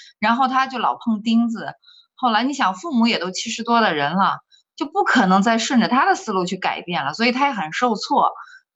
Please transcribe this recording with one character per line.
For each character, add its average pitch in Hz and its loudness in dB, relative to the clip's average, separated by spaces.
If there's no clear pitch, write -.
然 226 2
后 262 2
他 262 0
就 240 -8
老 143 0
碰 214 -2
钉 233 2
子。 175 -8
后 247 0
来 214 2
你 277 -2
想， 208 0
父 320 -10
母 233 4
也 190 2
都 180 -4
七 - -8
十 226 -8
多 233 2
的 190 2
人 147 0
了， 170 0
就 302 -8
不 381 -2
可 202 2
能 190 4
再 226 2
顺 233 0
着 175 2
他 277 2
的 370 4
思 - -8
路 185 0
去 185 -6
改 180 -4
变 165 -4
了， 147 -4
所 233 0
以 247 2
他 269 0
也 277 0
很 165 -6
受 240 0
挫。 214 0